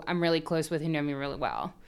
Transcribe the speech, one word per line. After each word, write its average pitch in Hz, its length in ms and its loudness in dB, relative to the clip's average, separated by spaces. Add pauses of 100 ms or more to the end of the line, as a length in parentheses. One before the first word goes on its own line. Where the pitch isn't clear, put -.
I'm 175 140 2
really 165 200 4
close 160 280 0
with 156 140 0
who 165 60 0
know 151 120 2
me 147 120 0
really 139 240 -4
well. 82 360 -2 (140)